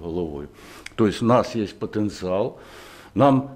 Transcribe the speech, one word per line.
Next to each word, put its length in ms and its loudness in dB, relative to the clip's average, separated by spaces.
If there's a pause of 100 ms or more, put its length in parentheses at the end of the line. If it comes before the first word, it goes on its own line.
головою. 460 -6 (480)
Тобто 300 2
в 20 2
нас 280 2
є 120 -2 (120)
потенціал, 760 -4 (600)
нам 400 4